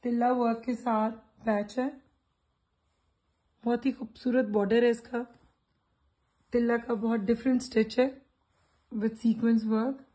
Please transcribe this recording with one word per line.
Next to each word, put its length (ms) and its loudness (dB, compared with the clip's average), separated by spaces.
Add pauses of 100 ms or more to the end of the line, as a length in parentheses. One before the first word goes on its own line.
तिल्ला 280 2
वर्क 340 0
के 80 -2
साथ 380 0 (320)
batch 340 -2
है, 100 -2 (1800)
बहुत 220 0
ही 60 0
खूबसूरत 560 -2
border 360 2
है 60 6
इसका, 300 -4 (1300)
तिल्ला 260 2
का 180 -4
बहुत 260 -2
different 400 0
stitch 360 0
है 80 4 (840)
with 260 -2
sequence 480 2
work। 360 -2 (120)